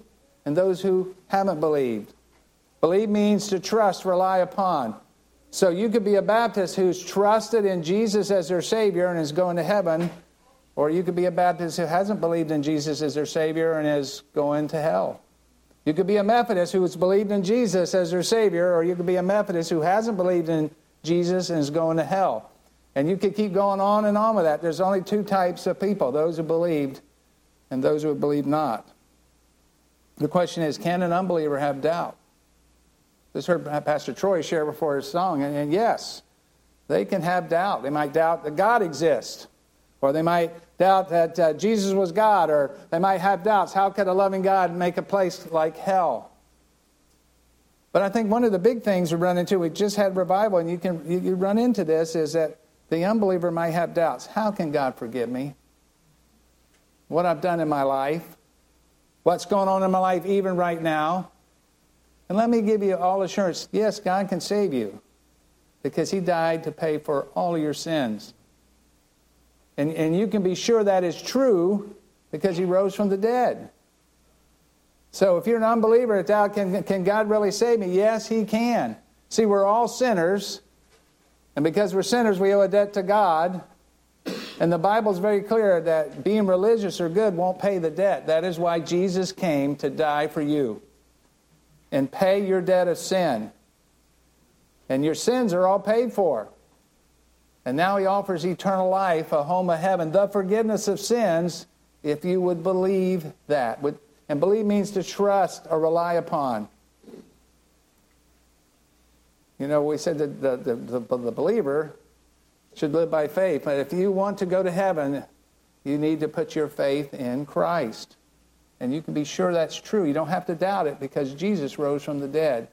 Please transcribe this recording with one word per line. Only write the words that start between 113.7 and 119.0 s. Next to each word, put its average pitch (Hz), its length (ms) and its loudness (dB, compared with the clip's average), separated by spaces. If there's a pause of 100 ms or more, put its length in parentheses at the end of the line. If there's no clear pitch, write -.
if 139 120 -4
you 185 200 0
want 196 260 0
to 202 80 -2
go 180 160 0
to 185 80 0
heaven, 160 540 -2 (600)
you 143 140 -2
need 151 220 0
to 156 80 -2
put 156 280 -6
your 151 120 0
faith 143 480 -2
in 131 320 -6
Christ. 165 680 -4 (640)
And 127 120 -4
you 160 80 -6